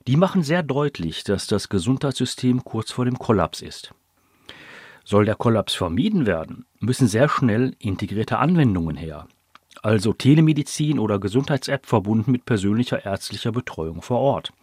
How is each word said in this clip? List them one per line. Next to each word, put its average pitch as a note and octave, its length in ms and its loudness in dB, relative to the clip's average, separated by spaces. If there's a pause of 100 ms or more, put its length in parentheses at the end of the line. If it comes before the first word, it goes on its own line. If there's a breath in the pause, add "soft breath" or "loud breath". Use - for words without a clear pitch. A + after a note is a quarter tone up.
Die C3 120 2
machen F#3 260 2
sehr E3 180 0
deutlich, C#3 640 -2
dass - 240 -2
das G2+ 220 -2
Gesundheitssystem B2+ 960 0
kurz - 280 -8
vor B2 140 -2
dem B2 120 -2
Kollaps F2+ 440 0
ist. - 340 -16 (1080 loud breath)
Soll G#2 200 4
der G#2+ 100 0
Kollaps A2+ 380 2
vermieden B2+ 540 0
werden, D#2+ 380 -4 (140)
müssen B2 280 2
sehr A2+ 220 4
schnell B2 500 0
integrierte G#2 580 -4
Anwendungen A2+ 580 2
her. D#2 320 -12 (540)
Also G#2+ 320 0
Telemedizin D3+ 840 2
oder G#2 200 0
Gesundheits-App C3 680 -2
verbunden A2 440 2
mit B2 140 -2
persönlicher G#2+ 600 0
ärztlicher G2+ 480 -6
Betreuung E2 500 -8
vor A#2+ 160 -2
Ort. B2 320 -2 (120)